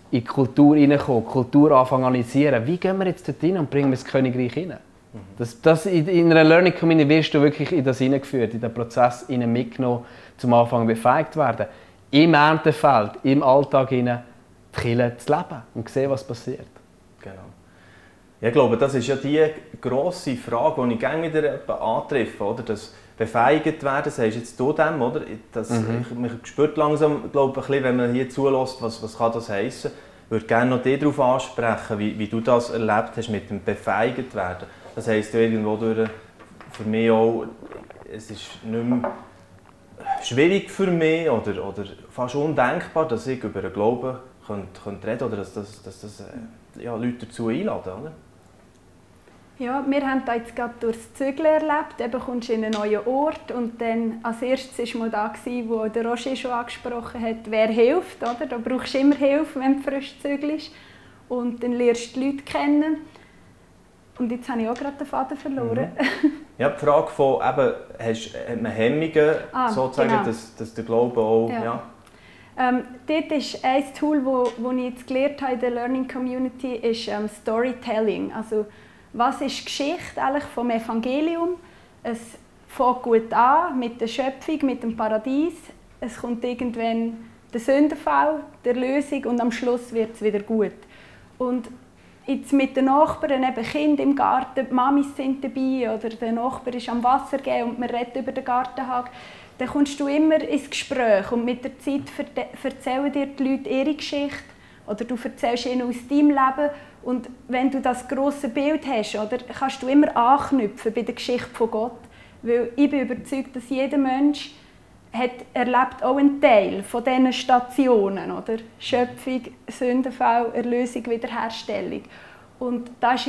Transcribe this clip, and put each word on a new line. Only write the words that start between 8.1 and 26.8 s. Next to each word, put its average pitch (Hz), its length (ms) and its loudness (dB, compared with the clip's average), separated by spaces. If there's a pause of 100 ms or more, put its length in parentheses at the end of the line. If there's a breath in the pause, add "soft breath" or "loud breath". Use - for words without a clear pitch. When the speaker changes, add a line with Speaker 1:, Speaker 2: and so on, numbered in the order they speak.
Speaker 1:
in 113 60 -4
den 113 140 -4
Prozess 123 540 0
hinein 120 260 0
mitgenommen, 120 500 0 (320 loud breath)
zum 120 180 2
Anfang 117 320 6
befähigt 131 520 2
werden. 117 300 0 (440 loud breath)
Im 180 220 8
Erntefeld, 147 800 6 (120)
im 135 180 4
Alltag 135 480 4
hinein, 123 340 0 (520)
die - 60 -6
Kirche 120 340 2
zu - 160 -4
leben 156 300 -4 (120)
und 113 140 -8
sehen, 139 240 0
was 131 160 -4
passiert. - 400 -10 (540)
Speaker 2:
Genau. 95 140 -16 (1080 soft breath)
Ja, 110 80 2
ich 120 40 -2
glaube, 120 220 6
das 131 200 2
ist 117 120 0
ja 135 80 2
die 147 240 0 (400)
grosse 127 560 -2
Frage, 123 520 0
die 117 80 0
ich - 40 -4
gerne 156 340 -2
wieder 147 480 -2
antreffe, 117 600 -2
oder? 117 200 -4
Das - 300 -8 (240 soft breath)
befeigt 139 640 2
werden, 143 280 -2
sagst 113 260 0
jetzt - 220 -12
du 135 140 0
dem, 156 260 0
oder? 120 220 -2 (300)
Das, 110 180 -6
Speaker 1:
Mhm. 117 400 0
Speaker 2:
ich, 120 80 -8
man 120 260 -6
spürt 151 320 0
langsam, 151 560 2